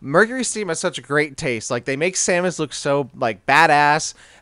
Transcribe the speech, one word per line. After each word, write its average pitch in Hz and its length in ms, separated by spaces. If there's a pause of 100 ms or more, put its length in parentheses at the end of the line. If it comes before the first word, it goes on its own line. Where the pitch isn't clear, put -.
Mercury 220 440
Steam 208 240
has 160 100
such 170 200
a 135 40
great 147 340
taste. 123 320
Like, 123 160
they 135 120
make 180 180
Samus 180 460
look 151 120
so, 143 440
like, 113 280
badass 147 680 (280)